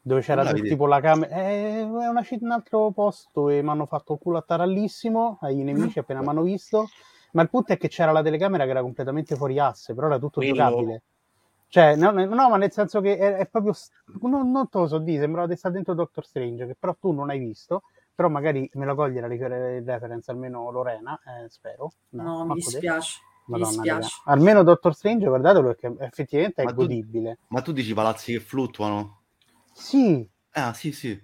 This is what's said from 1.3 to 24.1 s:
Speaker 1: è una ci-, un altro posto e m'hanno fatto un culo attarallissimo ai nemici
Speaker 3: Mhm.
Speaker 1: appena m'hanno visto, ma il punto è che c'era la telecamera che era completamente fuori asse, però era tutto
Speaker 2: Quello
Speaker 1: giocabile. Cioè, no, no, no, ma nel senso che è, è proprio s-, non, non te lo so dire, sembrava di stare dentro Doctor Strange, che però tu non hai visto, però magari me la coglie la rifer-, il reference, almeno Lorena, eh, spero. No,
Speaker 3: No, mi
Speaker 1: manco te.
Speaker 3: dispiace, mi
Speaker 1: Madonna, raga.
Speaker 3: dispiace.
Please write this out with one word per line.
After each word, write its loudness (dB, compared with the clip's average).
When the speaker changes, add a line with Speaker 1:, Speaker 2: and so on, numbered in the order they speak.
Speaker 1:
è -4
una -2
ci-, -8
un -4
altro 0
posto -2
e 2
m'hanno -2
fatto -6
un -4
culo -2
attarallissimo -2
ai -2
nemici -2
Speaker 3:
Mhm. -6
Speaker 1:
appena -6
m'hanno -2
visto, -2
ma 4
il 2
punto 0
è -2
che -4
c'era 2
la 4
telecamera 0
che 0
era 0
completamente -6
fuori -2
asse, 0
però -2
era 2
tutto -4
Speaker 2:
Quello 0
Speaker 1:
giocabile. 2
Cioè, 8
no, 4
no, 2
no, 4
ma 4
nel 2
senso 0
che 2
è, 4
è 0
proprio 0
s-, -10
non, 0
non 0
te -2
lo 2
so -2
dire, -2
sembrava -2
di -4
stare -6
dentro -4
Doctor -6
Strange, -8
che -12
però -6
tu -4
non -4
hai -4
visto, -8
però 2
magari -2
me -6
la -2
coglie -2
la -8
rifer-, -6
il -12
reference, -8
almeno -10
Lorena, -6
eh, -18
spero. -14
No, -12
Speaker 3:
No, -8
mi -
Speaker 1:
manco -6
te. -8
Speaker 3:
dispiace, -4
mi -6
Speaker 1:
Madonna, -2
raga. 0
Speaker 3:
dispiace. -8